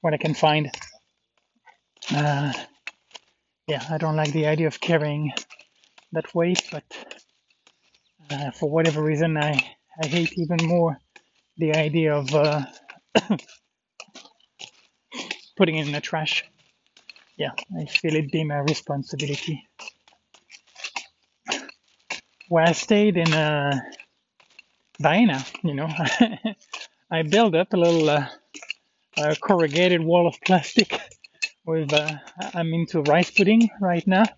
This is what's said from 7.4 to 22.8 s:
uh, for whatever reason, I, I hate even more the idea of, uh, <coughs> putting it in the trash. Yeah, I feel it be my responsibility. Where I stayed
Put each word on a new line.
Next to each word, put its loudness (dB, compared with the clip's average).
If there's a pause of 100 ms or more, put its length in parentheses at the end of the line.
uh, -6
for -4
whatever 0
reason, 0
I, 0 (520)
I -4
hate -2
even 0
more 2 (580)
the 0
idea 2
of, -2
uh, 2 (500)
<coughs> 0 (2250)
putting 2
it -2
in -4
the -6
trash. -4 (920)
Yeah, -6 (260)
I -6
feel -2
it -2
be 0
my -4
responsibility. -6 (2750)
Where 4
I 6
stayed 2